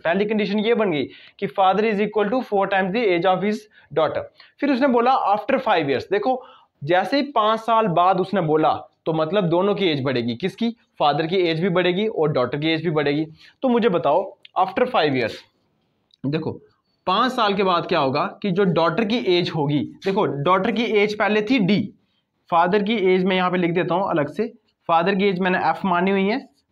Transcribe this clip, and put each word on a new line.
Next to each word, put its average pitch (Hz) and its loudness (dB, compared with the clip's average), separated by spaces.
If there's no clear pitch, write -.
पहली 190 0
कंडीशन 208 -2
ये 220 0
बन 214 0
गई 143 -2
कि 196 -4
father 190 2
is 208 0
equal 208 0
to 254 -2
four 196 0
times 190 0
the 233 -2
age 175 2
of 185 0
his 214 -4
daughter। 143 -2
फिर 285 0
उसने 254 2
बोला 240 2
"After 226 -2
five 165 0
years।" 123 -2
देखो 226 0
जैसे 180 0
ही 294 0
पाँच 220 0
साल 226 0
बाद 175 2
उसने 190 -2
बोला 156 2
तो 165 -2
मतलब 160 0
दोनों 180 0
की 190 -2
एज 151 0
बढ़ेगी, 120 -2
किसकी? 185 -4
फादर 151 0
की 170 -2
एज 165 0
भी 196 0
बढ़ेगी 180 0
और 156 0
डॉटर 127 -2
की 151 -2
एज 160 -2
भी 175 -2
बढ़ेगी। 151 0
तो 269 0
मुझे 233 2
बताओ 165 2
after 190 0
five 165 0
years, 117 -2
देखो 143 -4
पाँच 220 0
साल 220 0
के 196 0
बाद 175 0
क्या 170 0
होगा 143 0
कि 202 -2
जो 185 0
डॉटर 165 2
की 220 -2
एज 175 -2
होगी, 147 -2
देखो 196 0
डॉटर 185 2
की 214 -2
एज 208 0
पहले 214 0
थी 240 0
डी, 190 2
फादर 180 2
की 220 -2
एज 185 2
मैं 190 2
यहाँ 180 0
पे 185 0
लिख 170 0
देता 170 0
हूँ 185 0
अलग 147 -2
से, 220 -4
फादर 175 2
की 190 0
एज 190 0
मैंने 185 0
एफ 156 -2
मानी 185 2
हुई 196 0
है, 233 -2